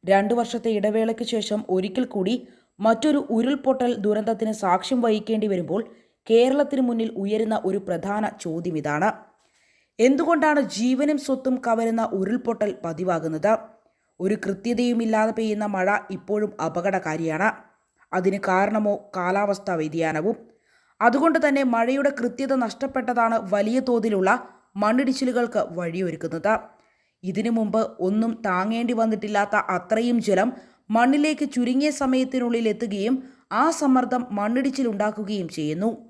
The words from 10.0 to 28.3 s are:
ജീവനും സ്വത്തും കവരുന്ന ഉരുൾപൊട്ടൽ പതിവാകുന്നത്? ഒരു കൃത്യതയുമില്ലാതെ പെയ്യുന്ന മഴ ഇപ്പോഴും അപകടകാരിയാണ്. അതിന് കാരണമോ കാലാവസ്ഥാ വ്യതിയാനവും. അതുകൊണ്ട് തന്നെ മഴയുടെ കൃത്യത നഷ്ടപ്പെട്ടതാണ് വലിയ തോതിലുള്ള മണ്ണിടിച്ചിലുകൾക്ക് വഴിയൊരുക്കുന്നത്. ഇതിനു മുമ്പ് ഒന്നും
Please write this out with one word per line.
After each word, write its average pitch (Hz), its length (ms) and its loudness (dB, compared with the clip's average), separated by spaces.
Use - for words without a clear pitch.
ജീവനും 262 500 0
സ്വത്തും 262 300 0
കവരുന്ന 226 380 0
ഉരുൾപൊട്ടൽ 214 520 -2
പതിവാകുന്നത്? 165 680 -2
ഒരു 190 240 0
കൃത്യതയുമില്ലാതെ 226 960 0
പെയ്യുന്ന 214 280 -2
മഴ 190 220 0
ഇപ്പോഴും 208 360 -4
അപകടകാരിയാണ്. 165 840 -2
അതിന് 190 360 0
കാരണമോ 208 460 2
കാലാവസ്ഥാ 196 680 0
വ്യതിയാനവും. 160 560 -2
അതുകൊണ്ട് 277 460 4
തന്നെ 277 160 2
മഴയുടെ 262 460 2
കൃത്യത 247 360 -2
നഷ്ടപ്പെട്ടതാണ് 240 840 -2
വലിയ 220 260 0
തോതിലുള്ള 208 500 0
മണ്ണിടിച്ചിലുകൾക്ക് 240 840 0
വഴിയൊരുക്കുന്നത്. 170 760 -2
ഇതിനു 196 340 -2
മുമ്പ് 220 240 0
ഒന്നും 220 240 0